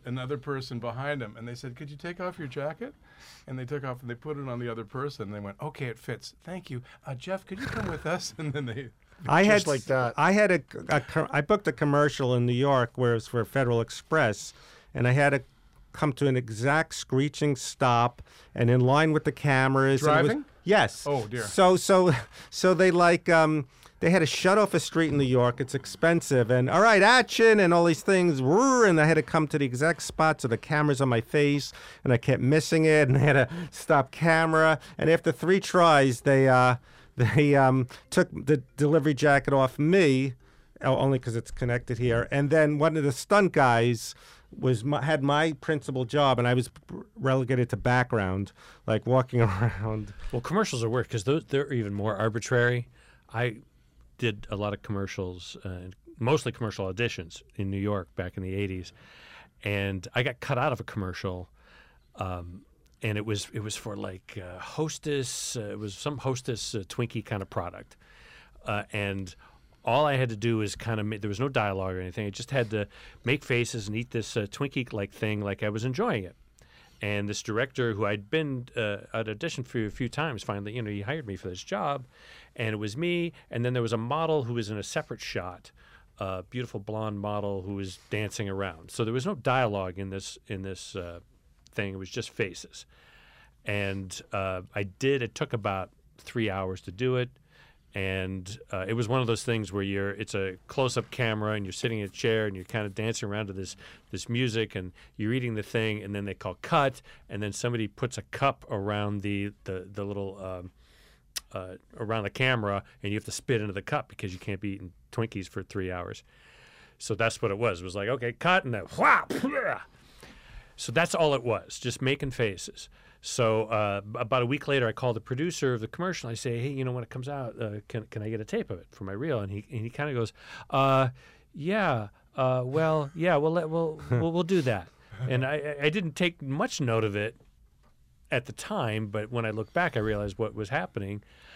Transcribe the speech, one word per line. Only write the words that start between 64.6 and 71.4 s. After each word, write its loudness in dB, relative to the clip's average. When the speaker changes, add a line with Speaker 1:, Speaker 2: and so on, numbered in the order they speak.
Speaker 4:
uh, -6
it -8
was -8
some -8
Hostess, -6
uh, -4
Twinkie -6
kind -4
of -16
product. -8
Uh, -2
and -4
all 4
I 2
had 0
to -6
do 0
was -4
kinda -4
ma-, -4
there -4
was -6
no -2